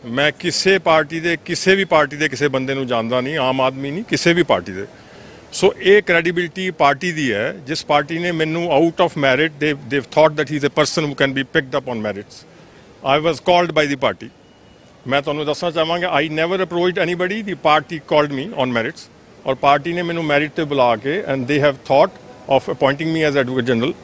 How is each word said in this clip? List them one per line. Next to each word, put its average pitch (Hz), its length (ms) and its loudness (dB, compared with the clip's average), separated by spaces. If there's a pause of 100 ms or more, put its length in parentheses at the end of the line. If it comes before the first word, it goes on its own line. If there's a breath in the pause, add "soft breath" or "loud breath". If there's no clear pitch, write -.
ਮੈਂ 139 260 0
ਕਿਸੇ 185 460 0
ਪਾਰਟੀ 160 420 0
ਦੇ, 165 240 -2
ਕਿਸੇ 185 300 0
ਵੀ 196 100 0
ਪਾਰਟੀ 151 320 2
ਦੇ 151 120 -2
ਕਿਸੇ 139 200 -2
ਬੰਦੇ 131 260 -2
ਨੂੰ 135 120 -4
ਜਾਣਦਾ 120 340 -2
ਨਹੀਂ, 147 180 -4
ਆਮ 131 220 0
ਆਦਮੀ 135 300 -2
ਨਹੀਂ, 190 140 -8
ਕਿਸੇ 170 280 0
ਵੀ 175 100 2
ਪਾਰਟੀ 95 300 0
ਦੇ। 98 140 -10 (680 loud breath)
ਸੋ 190 280 2
ਇਹ 202 220 6
ਕ੍ਰੈਡੀਬਿਲਟੀ 175 680 -2
ਪਾਰਟੀ 147 420 0
ਦੀ 143 200 -2
ਹੈ, 113 200 -2 (140)
ਜਿਸ 151 180 -8
ਪਾਰਟੀ 151 340 0
ਨੇ 175 140 -2
ਮੈਨੂੰ 160 360 -2 (100)
out 170 280 2
of - 40 -2
merit, 147 420 2 (120)
they, 151 100 0
they've 135 340 -4
thought 151 280 4
that 151 180 -4
he 143 60 -4
is 139 100 0
a - 100 -20
person 151 280 0
who 139 60 -6 (100)
can 135 140 -2
be 135 60 -2 (120)
picked 139 260 -2
up 127 120 -8
on 107 80 -6
merits। 104 440 -10 (680 loud breath)
I - 20 0
was 156 160 0
called 175 380 2
by 151 160 6
the 139 80 -2
party। 113 300 -2 (800)
ਮੈਂ 139 160 0
ਤੁਹਾਨੂੰ 147 240 -4
ਦੱਸਣਾ 165 240 -2
ਚਾਹਾਂਗਾ, 170 500 -2
I 156 80 0
never 165 280 -2
approached 175 500 -2
anybody, 185 360 -4
the 196 120 -6
party 156 420 0
called 147 400 0
me 131 80 -6 (180)
on 127 160 -2
merits। 123 220 -4 (460)
ਔਰ 135 80 -2
ਪਾਰਟੀ 143 380 2
ਨੇ 175 100 -4
ਮੈਨੂੰ 170 220 -4
ਮੈਰਿਟ 147 260 0
'ਤੇ 160 140 -4
ਬੁਲਾ 127 320 2
ਕੇ, 147 260 -4 (100)
and 135 120 -2
they 143 160 0
have 143 140 4
thought 147 360 2 (460)
of - 180 0
appointing 143 340 0
me 160 220 0
as 139 140 2
advocate 127 280 -2
general। 120 200 0 (100)